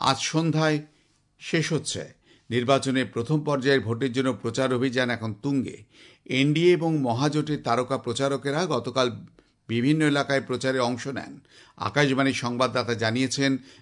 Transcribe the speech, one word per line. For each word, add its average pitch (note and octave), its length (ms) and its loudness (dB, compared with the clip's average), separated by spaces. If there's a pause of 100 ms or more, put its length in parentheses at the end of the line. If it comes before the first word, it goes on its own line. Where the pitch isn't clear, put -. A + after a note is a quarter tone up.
আজ C3 240 2
সন্ধ্যায় D#3 520 2 (640)
শেষ D#3+ 300 -2
হচ্ছে। G#2+ 320 -4 (460)
নির্বাচনের C3 580 2
প্রথম D#3 340 -2
পর্যায়ের C#3 440 2
ভোটের A#2 280 -2
জন্য C3 200 0
প্রচার A#2 400 -2
অভিযান B2+ 360 0
এখন A2+ 220 -4 (100)
তুঙ্গে। C#3 360 -2 (520)
এনডিএ D3+ 440 4
এবং E3 240 0
মহাজোটের C#3+ 640 0
তারকা B2+ 340 0
প্রচারকেরা C#3 680 -2
গতকাল B2+ 460 0 (560)
বিভিন্ন C#3 380 2
এলাকায় C#3 360 2
প্রচারে B2+ 380 -2
অংশ B2 280 -2
নেন। C3+ 320 -10 (380)
আকাশবাণীর C3+ 560 2
সংবাদদাতা A#2+ 600 -2
জানিয়েছেন, B2+ 640 0 (240)